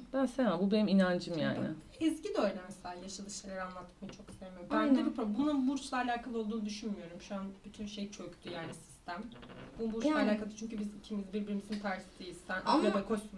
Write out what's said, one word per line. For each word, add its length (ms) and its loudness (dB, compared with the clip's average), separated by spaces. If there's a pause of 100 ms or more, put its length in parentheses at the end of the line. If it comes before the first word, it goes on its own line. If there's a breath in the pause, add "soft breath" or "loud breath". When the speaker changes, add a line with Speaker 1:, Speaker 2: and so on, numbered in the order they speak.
(120)
Speaker 1:
Ben 140 2
sevmem. 340 2
Bu 100 4
benim 180 6
inancım 500 6
yani. 200 2 (420)
Speaker 2:
Ezgi 340 2
de 40 2
öyle 300 2
mesela, 340 -10
yaşadığı 280 -10
şeyleri 320 -8
anlatmayı 540 -10
çok 100 -16 (120)
sevmiyor. 320 -14
Bende 60 4
Speaker 3:
Aynen. 300 8
Speaker 2:
bir 60 2
problem. 260 0
Bunun 300 4
burçla 300 0
alakalı 400 -2
olduğunu 280 -2
düşünmüyorum. 600 -6
Şu 60 -6
an 80 -4 (220)
bütün 220 -10
şey 240 -6
çöktü 400 -12
yani, 240 -6
sistem. 480 -10 (580)
Bu 120 0
burçla 160 2
Speaker 3:
Yani. 220 6
Speaker 2:
alakalı 180 2 (100)
çünkü 200 -6
biz 100 -2 (120)
ikimiz 320 -6
birbirimizin 460 -2
tersiyiz. 580 -8 (100)
Sen 100 -4 (100)
Speaker 3:
Ama 220 6
Speaker 2:
akrep 200 2
koçsun, 300 0